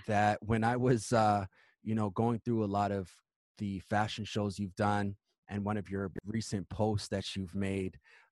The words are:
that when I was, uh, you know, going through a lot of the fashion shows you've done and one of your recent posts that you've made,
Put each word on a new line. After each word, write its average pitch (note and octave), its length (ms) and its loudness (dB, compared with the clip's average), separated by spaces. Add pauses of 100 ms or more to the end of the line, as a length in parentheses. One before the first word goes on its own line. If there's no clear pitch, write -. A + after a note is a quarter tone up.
that G#2 340 4
when A2 220 0
I A#2+ 140 2
was, B2 360 2
uh, G#2 320 4 (380)
you A2 120 -2
know, G#2+ 160 0
going A2+ 280 2
through A2+ 240 0
a - 20 0
lot G2+ 260 2
of G2 180 -4 (480)
the G2 220 -4
fashion G#2+ 460 -2
shows G#2 320 -2
you've G2 180 -6
done G#2 400 2 (340)
and G2+ 160 -4
one G#2+ 120 0
of F2+ 120 -6
your G2 220 -4 (140)
recent G#2+ 440 -4
posts G#2+ 400 0
that G2 260 -4
you've F#2+ 200 -6
made, F#2+ 420 -2 (340)